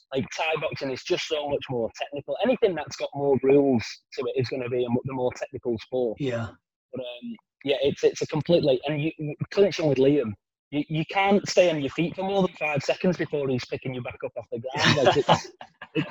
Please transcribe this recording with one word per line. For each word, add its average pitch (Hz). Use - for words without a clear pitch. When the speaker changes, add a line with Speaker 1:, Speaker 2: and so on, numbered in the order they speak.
Speaker 1:
like, 135
Thai 160
boxing 143
is 127
just 175
so 147
much 143
more 117
technical. 143
Anything 220
that's 156
got 147
more 139
rules 135
to 135
it 120
is 120
gonna 127
be 123
a 120
mo-, 120
the 143
more 127
technical 120
sport. 120
Speaker 2:
Yeah. 117
Speaker 1:
But, 127
um, 123
yeah, 139
it's, 143
it's -
a 147
completely, 156
and 147
you, 160
you, 147
clinching 175
with 135
Liam, 131
you, 143
you 160
can't 196
stay 180
on 156
your 135
feet 165
for 185
more 196
than 180
five 151
seconds 170
before 147
he's 127
picking 131
you 123
back 123
up -
off 117
the 120
ground. 147
Like, 147
it's, -
Speaker 2:
<laughs> -
Speaker 1:
it, -